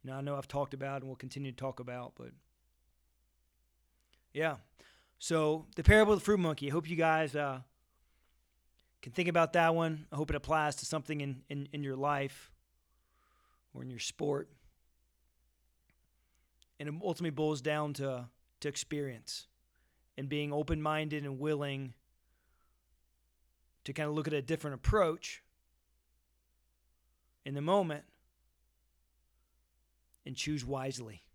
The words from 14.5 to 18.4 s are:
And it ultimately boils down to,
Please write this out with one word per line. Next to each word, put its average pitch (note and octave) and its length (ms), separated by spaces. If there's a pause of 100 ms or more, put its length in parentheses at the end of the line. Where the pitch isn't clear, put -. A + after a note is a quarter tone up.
And D3 100
it D3 120
ultimately F3 280
boils D3+ 320
down D3+ 320
to, C3 340 (320)